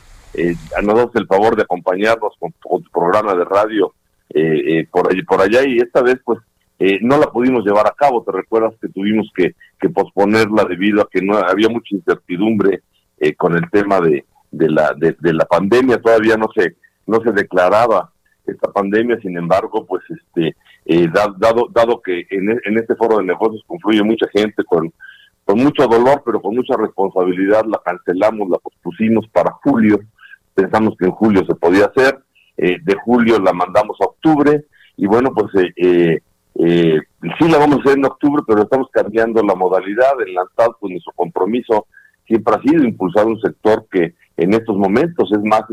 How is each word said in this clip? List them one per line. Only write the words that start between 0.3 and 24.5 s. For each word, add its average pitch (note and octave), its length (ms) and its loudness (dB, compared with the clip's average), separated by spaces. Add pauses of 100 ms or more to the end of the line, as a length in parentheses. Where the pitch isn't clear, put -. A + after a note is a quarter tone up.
Eh, E2+ 240 -4 (200)
a F#2+ 40 -2
nosotros A2+ 340 0
el G2+ 100 -2
favor G#2+ 300 2
de G#2 80 0
acompañarnos G2 720 -2
con, F2 240 -12
con F2 220 -6
tu - 80 -20
programa G2 420 0
de F2 120 0
radio, G2+ 480 0 (360)
eh, D#2 500 0
eh, D#2 120 -6
por F2+ 180 0
allí, F#2 140 -2
por F#2 160 0
allá, A2 260 2
y B2+ 120 -2
esta A#2+ 240 0
vez, B2+ 240 0
pues, A2+ 140 -4 (400)
eh, F#2+ 220 0
no B2+ 160 2
la D3 140 2
pudimos B2 320 0
llevar G#2 240 2
a G2+ 100 0
cabo. B2 260 0
Te F#2+ 100 -6
recuerdas A2 480 -2
que G2 80 -8
tuvimos G#2+ 440 -4
que, F2+ 220 -2 (240)
que F#2+ 80 0
posponerla G2+ 760 0
debido G2+ 360 0
a - 80 -4
que F#2 120 -2
no G2+ 160 0
había G2 320 2
mucha A2+ 260 -6
incertidumbre, F#2+ 880 -2 (360)
eh, D2+ 160 0
con E2+ 200 -2
el E2+ 160 -2
tema G2+ 300 2
de, D#2+ 240 0 (260)
de - 180 0
la, D#2 280 0
de, D#2 200 0
de E2+ 160 -2
la D#2+ 120 0
pandemia. A2 560 2
Todavía A2 340 2
no A2 180 -2
se, F2 220 -2 (320)
no A2+ 140 0
se A#2 100 0
declaraba G2 800 0 (340)
esta - 240 -6
pandemia. G#2+ 520 -2
Sin F2+ 160 -8
embargo, F#2 500 -2
pues, F#2 220 -6
este, D#2+ 460 -6 (320)
eh, E2+ 240 4
da-, G2+ 240 0
dado, A2+ 360 2
dado A#2 280 2
que F2 300 -6
en, G2 220 -2
e-, A#2+ 140 -4
en G#2 120 -2
este A2+ 180 -2
foro A2 220 0
de G2 60 -2
negocios G#2+ 420 -4
confluye G#2 380 0
mucha G#2+ 280 0
gente G#2 340 -2